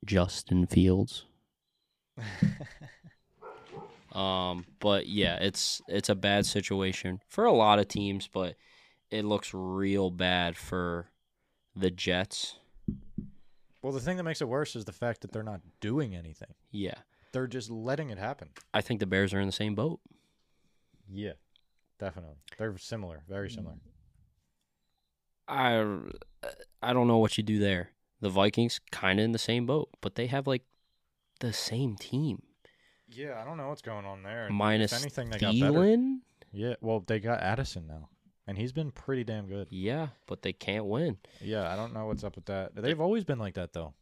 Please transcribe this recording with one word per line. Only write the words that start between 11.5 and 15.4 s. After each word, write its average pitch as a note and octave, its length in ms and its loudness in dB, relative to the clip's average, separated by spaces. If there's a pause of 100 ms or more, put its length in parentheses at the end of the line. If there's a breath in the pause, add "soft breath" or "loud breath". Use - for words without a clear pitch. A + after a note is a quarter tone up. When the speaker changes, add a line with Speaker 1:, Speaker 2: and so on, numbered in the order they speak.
Speaker 1:
the F#2 160 2
Jets. F2+ 640 -2 (1300)
Speaker 2:
Well, C3+ 100 -4
the C3+ 60 -2
thing E3+ 180 -4
that F3+ 60 -6
makes D#3+ 180 -4
it C#3 60 -2
worse C3+ 280 -2
is A2 100 -8
the G#2 60 -12
fact A#2 300 -4
that G#2 100 -12
they're A2 120 -6